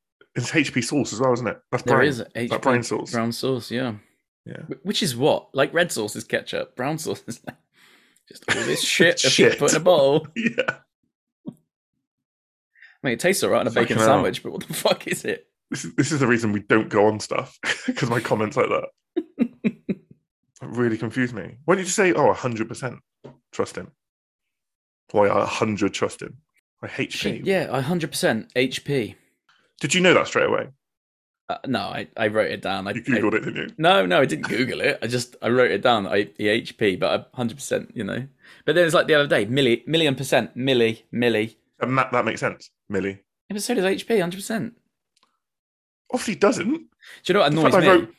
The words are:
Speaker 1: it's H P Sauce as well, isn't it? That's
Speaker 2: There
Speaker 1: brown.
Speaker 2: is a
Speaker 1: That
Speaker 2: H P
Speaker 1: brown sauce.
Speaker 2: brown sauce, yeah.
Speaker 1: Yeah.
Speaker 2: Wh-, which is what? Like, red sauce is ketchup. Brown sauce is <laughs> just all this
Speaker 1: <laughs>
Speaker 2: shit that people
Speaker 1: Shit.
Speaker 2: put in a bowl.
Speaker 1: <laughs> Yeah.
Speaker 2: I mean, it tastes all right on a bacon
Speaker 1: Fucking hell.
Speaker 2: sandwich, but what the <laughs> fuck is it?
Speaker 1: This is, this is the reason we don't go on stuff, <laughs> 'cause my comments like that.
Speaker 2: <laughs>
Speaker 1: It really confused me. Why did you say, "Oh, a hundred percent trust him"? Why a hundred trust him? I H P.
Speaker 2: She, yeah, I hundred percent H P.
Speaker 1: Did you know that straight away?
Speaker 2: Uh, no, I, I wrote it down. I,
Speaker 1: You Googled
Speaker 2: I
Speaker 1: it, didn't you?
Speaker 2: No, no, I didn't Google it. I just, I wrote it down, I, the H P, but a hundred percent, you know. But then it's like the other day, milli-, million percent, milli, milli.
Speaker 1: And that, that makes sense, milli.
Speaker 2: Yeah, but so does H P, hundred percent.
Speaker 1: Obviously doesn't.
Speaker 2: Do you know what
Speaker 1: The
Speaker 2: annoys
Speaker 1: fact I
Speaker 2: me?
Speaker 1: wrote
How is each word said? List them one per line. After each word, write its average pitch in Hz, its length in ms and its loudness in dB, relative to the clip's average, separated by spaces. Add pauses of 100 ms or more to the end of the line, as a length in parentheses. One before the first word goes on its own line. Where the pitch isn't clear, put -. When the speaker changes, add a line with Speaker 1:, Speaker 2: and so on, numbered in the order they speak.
(340)
Speaker 1:
it's 123 200 -4
H 147 180 2
P 123 100 0
Sauce - 300 -2
as 107 80 -4
well, 131 120 4
isn't 120 140 -2
it? 90 140 -6 (100)
That's 123 140 -4
Speaker 2:
There 127 120 4
Speaker 1:
brown. 131 120 4
Speaker 2:
is 120 120 -4
a - 40 -10
Speaker 1:
That - 120 -18
Speaker 2:
H 117 140 -4
P 117 80 -2
Speaker 1:
brown 120 240 2
sauce. - 300 -6
Speaker 2:
brown 117 200 -2
sauce, 127 380 -4
yeah. 120 240 -4 (500)
Speaker 1:
Yeah. - 240 -16
Speaker 2:
Wh-, - 180 -14
which 214 160 -4
is 131 140 -2
what? 127 380 0
Like, 147 180 0
red 165 200 2
sauce 113 240 -6
is 110 80 -10
ketchup. - 520 -6
Brown 147 220 -4
sauce - 280 -8
is 113 140 -12 (440)
<laughs> - 440 -20
just - 160 -20 (100)
all 101 100 -2
this - 180 -2
Speaker 1:
<laughs> - 20 -2
Speaker 2:
shit - 380 4
that 131 100 2
people 208 200 6
Speaker 1:
Shit. - 60 -4
Speaker 2:
put 143 120 2
in - 60 2
a 156 40 -2
bowl. 156 520 4
Speaker 1:
<laughs> - 40 -18
Yeah. - 420 -4 (2250)
Speaker 2:
I 139 40 -2
mean, 117 60 0
it 117 60 -4
tastes 190 220 0
all 101 80 2
right 113 100 4
on - 60 0
a - 40 -2
bacon 117 260 2
Speaker 1:
Fucking - 0 -
hell. 110 100 6
Speaker 2:
sandwich, 95 380 2
but 87 80 -10
what - 160 -10
the 160 60 -8
<laughs> - 0 -
fuck - 340 -2
is - 160 -6
it? - 240 -6 (220)
Speaker 1:
This 139 140 -8
is, - 120 -12
this 143 160 0
is 139 80 0
the 135 80 4
reason 113 240 2
we 101 80 -2
don't 110 280 2
go 104 180 4
on 107 120 2
stuff, - 420 -8
<laughs> - 360 -4
'cause 127 120 -2
my 117 120 -2
comments 107 360 -2
like 113 120 2
that. - 560 -6 (140)
Speaker 2:
<laughs> - 380 -2 (880)
Speaker 1:
It - 40 -12
really 117 280 0
confused 120 380 -4
me. 90 300 -12
Why 170 100 4
did 185 120 -2
you - 40 -4
say, 185 220 2
"Oh, 131 180 4
a 92 40 4
hundred 113 340 -4
percent 120 320 -10 (500)
trust - 260 -4
him"? 92 140 -10 (1200)
Why 104 160 4
a 104 180 2
hundred 104 480 -2
trust - 300 -4
him? 90 140 -14 (440)
I 107 60 -12
H - 280 -8
P. - 40 -8
Speaker 2:
She, 117 260 -6
yeah, 185 280 -2
I 131 80 -2
hundred 160 320 -2
percent 117 420 -2
H 127 300 -2
P. 123 320 -4 (640)
Speaker 1:
Did 151 120 -2
you 180 80 2
know 175 140 8
that - 140 4
straight - 180 2
away? 110 220 -2 (800)
Speaker 2:
Uh, - 180 -8
no, 120 140 -2
I, 95 260 -8 (100)
I 110 120 0
wrote 107 240 0
it 98 100 -8
down. 95 240 -4
I, 101 60 -4
Speaker 1:
You 113 100 -8
Googled 107 320 0
Speaker 2:
I - 40 2
Speaker 1:
it, 135 60 -4
didn't 139 120 -8
you? 151 200 -8
Speaker 2:
No, 185 300 4
no, 175 140 4
I 135 40 4
didn't 147 240 -4
Google 101 340 -2
it. 135 200 -2
I 113 60 -4
just, 123 340 -4
I 110 60 -2
wrote 120 240 4
it 101 100 0
down, 113 240 2
I, 101 300 0
the 104 100 -2
H - 320 -2
P, 98 160 2
but 78 180 0 (200)
a - 40 -20
hundred 120 200 -4
percent, - 400 -6
you 110 80 -6
know. 104 200 -6 (400)
But 156 120 2
then 175 100 6
it's 147 80 2
like 113 140 4
the 156 60 4
other 143 120 4
day, 143 200 2
milli-, 120 420 2
million 151 260 2
percent, 131 420 -2
milli, 120 460 0 (100)
milli. 113 440 0 (240)
Speaker 1:
And 131 180 -2
that, 127 140 0
that 120 120 2
makes 107 160 -4
sense, 104 300 -6 (200)
milli. 98 260 -2
Speaker 2:
Yeah, - 380 -16
but 208 80 -8
so 247 120 -4
does 190 100 0
H 190 220 -2
P, 226 140 2
hundred 175 160 -4
percent. 202 380 -6 (1400)
Speaker 1:
Obviously 233 240 -4
doesn't. 208 360 2
Speaker 2:
Do 330 140 -6 (400)
you 180 80 2
know 202 60 4
what 147 120 4
Speaker 1:
The 156 60 2
Speaker 2:
annoys 160 160 4
Speaker 1:
fact - 20 6
I 185 40 6
Speaker 2:
me? 160 80 6
Speaker 1:
wrote 180 300 4